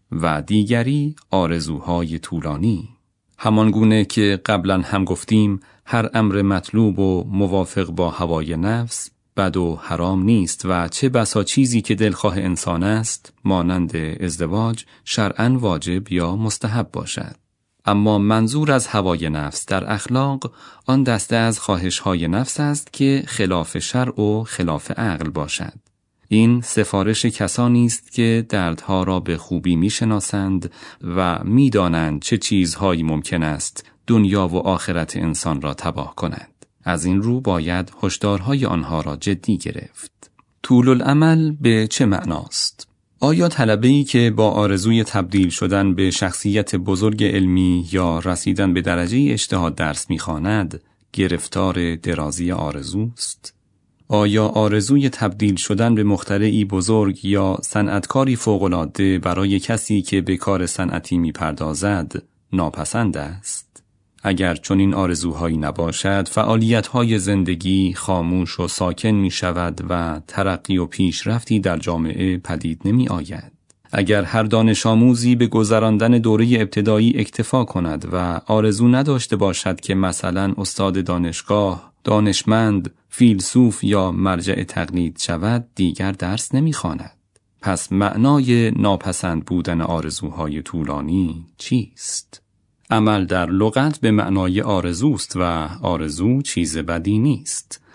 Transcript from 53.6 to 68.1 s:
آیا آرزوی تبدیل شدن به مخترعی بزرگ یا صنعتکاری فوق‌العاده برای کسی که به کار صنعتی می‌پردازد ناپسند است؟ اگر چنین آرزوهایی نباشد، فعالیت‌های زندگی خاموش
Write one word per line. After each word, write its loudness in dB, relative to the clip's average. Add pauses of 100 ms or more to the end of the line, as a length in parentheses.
آیا 4
آرزوی 2
تبدیل 0
شدن 2
به 2
مخترعی 2
بزرگ 0
یا 0
صنعتکاری 0
فوق‌العاده 0
برای 0
کسی -2
که 0
به 0
کار -2
صنعتی -4
می‌پردازد -2 (300)
ناپسند -2
است؟ -10 (560)
اگر 0
چنین 2
آرزوهایی -2
نباشد، -2
فعالیت‌های 2
زندگی 2
خاموش -2